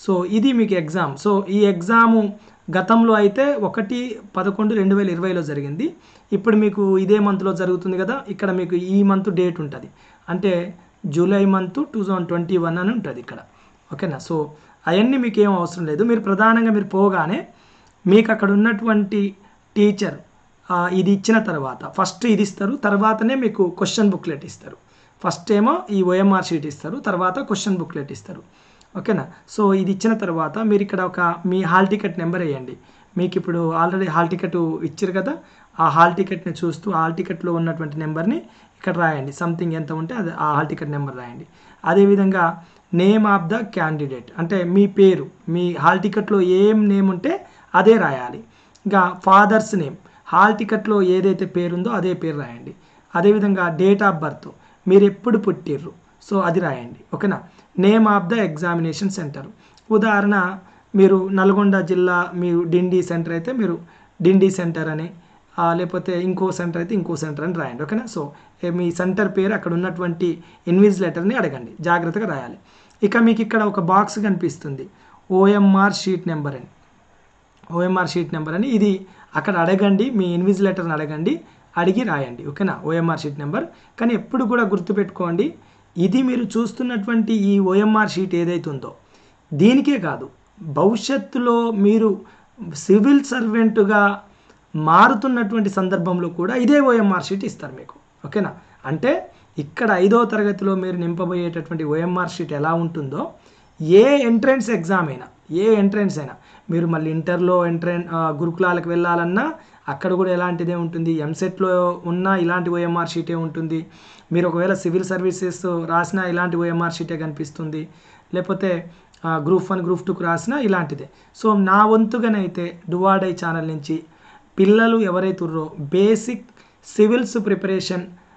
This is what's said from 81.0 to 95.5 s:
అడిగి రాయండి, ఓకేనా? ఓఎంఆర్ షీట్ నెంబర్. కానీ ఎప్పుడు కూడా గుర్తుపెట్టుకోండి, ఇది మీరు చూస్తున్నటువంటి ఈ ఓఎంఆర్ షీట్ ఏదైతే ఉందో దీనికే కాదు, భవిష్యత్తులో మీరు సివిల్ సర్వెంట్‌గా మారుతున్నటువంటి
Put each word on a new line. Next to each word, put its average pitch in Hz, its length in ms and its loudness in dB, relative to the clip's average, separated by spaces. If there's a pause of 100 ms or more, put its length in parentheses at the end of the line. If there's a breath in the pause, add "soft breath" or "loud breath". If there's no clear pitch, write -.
అడిగి 190 260 2
రాయండి, 139 480 -6
ఓకేనా? 185 240 -4 (100)
ఓఎంఆర్ 165 380 -2
షీట్ 147 200 -8
నెంబర్. 196 220 -4 (340 soft breath)
కానీ 233 140 0
ఎప్పుడు 254 380 -2
కూడా 240 120 2 (100)
గుర్తుపెట్టుకోండి, 185 800 -2 (520 soft breath)
ఇది 214 240 2
మీరు 240 160 -2 (100)
చూస్తున్నటువంటి 226 800 -2
ఈ 202 260 2
ఓఎంఆర్ 208 500 2
షీట్ 185 260 -4
ఏదైతే 170 340 -2
ఉందో 127 220 -10 (640 soft breath)
దీనికే 254 440 4 (100)
కాదు, 131 220 -8 (500)
భవిష్యత్తులో 233 920 0
మీరు 214 380 2 (760 loud breath)
సివిల్ 269 460 6
సర్వెంట్‌గా 214 880 2 (540 soft breath)
మారుతున్నటువంటి 208 920 2